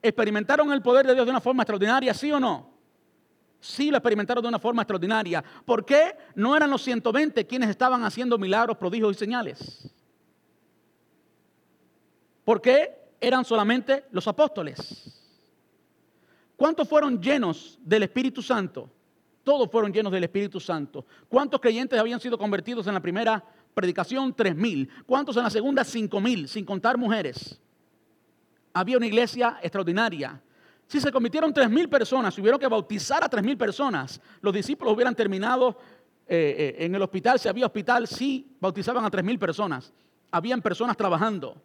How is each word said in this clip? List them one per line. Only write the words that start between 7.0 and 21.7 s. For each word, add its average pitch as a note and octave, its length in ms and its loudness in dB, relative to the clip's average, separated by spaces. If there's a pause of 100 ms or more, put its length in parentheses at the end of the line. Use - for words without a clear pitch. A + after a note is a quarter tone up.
veinte C#4+ 360 0
quienes B3 220 0
estaban B3 340 2
haciendo A#3 340 -2
milagros, G#3 400 0
prodigios G3+ 380 0
y - 40 -18
señales? G3+ 720 -8 (2500)
¿Por A3 180 2
qué C4+ 340 4 (240)
eran B3 240 2
solamente A#3+ 680 0
los F3+ 160 -4
apóstoles? - 960 -4 (1300)
¿Cuántos D#4 320 2
fueron D4 320 2
llenos G#3+ 600 -2
del G3+ 220 2
Espíritu B3+ 400 -4
Santo? G3+ 480 -4 (520)
Todos C4+ 280 2
fueron G#3+ 200 0
llenos G#3 200 0
del F#3 120 0
Espíritu F#3+ 360 -4
Santo. D3 460 -8 (220)
¿Cuántos C4+ 320 0
creyentes A#3 400 0